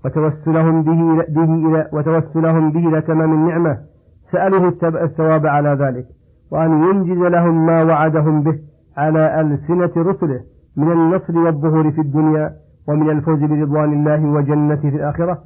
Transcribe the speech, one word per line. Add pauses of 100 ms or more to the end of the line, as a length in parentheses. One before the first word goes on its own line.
وتوسلهم
به،
به
إلى،
وتوسلهم
به
إلى
تمام
النعمة، (540)
سألوه
التب-،
الثواب
على
ذلك، (460)
وأن
ينجز
لهم
ما
وعدهم
به (380)
على
ألسنة
رسله (380)
من
النصر
والظهور
في
الدنيا، (380)
ومن
الفوز
برضوان
الله
وجنته
في
الآخرة